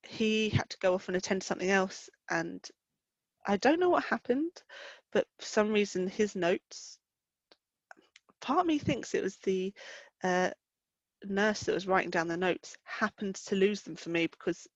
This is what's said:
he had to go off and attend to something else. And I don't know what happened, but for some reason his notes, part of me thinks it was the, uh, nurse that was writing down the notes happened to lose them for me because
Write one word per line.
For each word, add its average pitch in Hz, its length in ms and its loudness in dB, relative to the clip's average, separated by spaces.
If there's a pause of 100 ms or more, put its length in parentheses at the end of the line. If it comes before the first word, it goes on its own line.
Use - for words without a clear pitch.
he 220 480 0
had - 200 0
to - 80 -12
go 185 160 4
off 190 140 -4
and 185 80 -2
attend 190 260 -2
to - 40 -10
something 185 240 -2
else. 190 380 2 (220)
And 170 360 -4 (800)
I 202 120 2
don't 302 220 4
know 359 100 4
what 285 140 2
happened, 262 580 -2 (500)
but - 140 2 (120)
for - 80 -14
some 214 260 2
reason 196 360 0
his 208 280 -2
notes, - 640 -2 (1400)
part 294 200 2
of 359 60 4
me 311 120 4
thinks - 360 -2
it - 80 2
was 196 160 -4
the, 190 340 0 (500)
uh, 185 280 2 (760)
nurse 202 400 0
that - 100 0
was 190 120 -4
writing 185 240 2
down 170 180 0
the 170 80 -2
notes 180 480 -2
happened 208 520 -4
to - 200 -6
lose 196 260 2
them - 140 -12
for - 140 -10
me 170 160 2
because - 500 -6